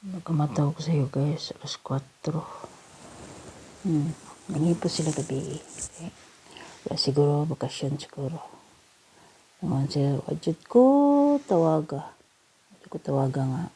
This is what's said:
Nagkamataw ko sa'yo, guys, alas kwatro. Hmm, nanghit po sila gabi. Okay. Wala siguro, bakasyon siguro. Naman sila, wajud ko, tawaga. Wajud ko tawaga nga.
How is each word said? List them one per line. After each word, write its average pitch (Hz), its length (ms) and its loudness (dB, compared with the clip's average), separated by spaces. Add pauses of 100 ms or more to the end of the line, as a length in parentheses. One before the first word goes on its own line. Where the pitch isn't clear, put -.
Nagkamataw 151 640 0
ko - 80 -10
sa'yo, 151 320 0
guys, 147 400 -2
alas - 240 -12
kwatro. 151 720 -6 (1400)
Hmm, 156 240 2 (400)
nanghit 165 320 2
po - 80 0
sila 151 240 -2
gabi. 143 480 -4
Okay. - 480 -14 (800)
Wala - 80 -6
siguro, 147 480 2
bakasyon 143 560 -4
siguro. 147 400 -8 (1200)
Naman 139 320 0
sila, 139 320 2
wajud 160 400 -4
ko, - 180 6 (600)
tawaga. 156 640 2
Wajud - 800 -20
ko - 160 -12
tawaga 135 400 0
nga. 135 200 -2 (120)